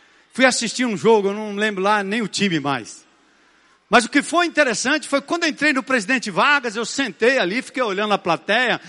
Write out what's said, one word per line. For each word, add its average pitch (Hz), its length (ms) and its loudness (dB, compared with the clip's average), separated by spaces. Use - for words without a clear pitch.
Fui 254 100 2
assistir 240 400 0
um 214 140 -2
jogo, 202 300 4
eu 196 40 -2
não 208 220 -8
lembro 208 280 -2
lá 202 200 2
nem 202 180 -2
o 196 80 -4
time 180 320 0
mais. 131 460 -6
Mas 226 160 6
o 233 60 -8
que 285 100 2
foi 339 240 0
interessante 294 640 0
foi 277 140 0
quando 339 220 -4
eu 320 40 2
entrei 294 240 0
no 254 100 -2
Presidente 226 480 -2
Vargas, 233 460 0
eu 233 80 -4
sentei 254 540 0
ali, 196 240 0
fiquei - 200 -6
olhando 208 300 0
a 190 60 2
plateia, 202 600 0